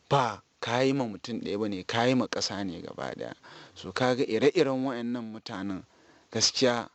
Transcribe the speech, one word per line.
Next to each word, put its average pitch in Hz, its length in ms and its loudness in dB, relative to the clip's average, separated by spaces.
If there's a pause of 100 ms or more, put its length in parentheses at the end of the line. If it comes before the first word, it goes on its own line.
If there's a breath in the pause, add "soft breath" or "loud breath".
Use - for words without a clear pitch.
ba 120 320 2 (180)
ka 117 200 0
yi 135 140 4
ma 139 120 0
mutum 110 340 -8
ɗaya 90 200 -4
ba 107 100 0
ne, 92 140 -4
ka 117 220 2
yi 131 100 4
ma 120 100 4
ƙasa 101 400 -4
ne 87 160 -6
gaba 64 320 -8
ɗaya. 58 200 -8 (420 loud breath)
So - 160 -12
ka 127 240 2
ga 120 80 0
ire-iren 131 640 4
waɗannan 120 480 -4
mutanen 98 500 -8 (480 soft breath)
gaskiya 117 640 2